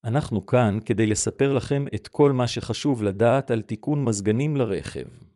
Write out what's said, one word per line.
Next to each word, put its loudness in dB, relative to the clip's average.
אנחנו -2
כאן 2
כדי 2
לספר 0
לכם 0
את -10
כל 4
מה 0
שחשוב -4
לדעת 2
על 0
תיקון -4
מזגנים 0
לרכב. -4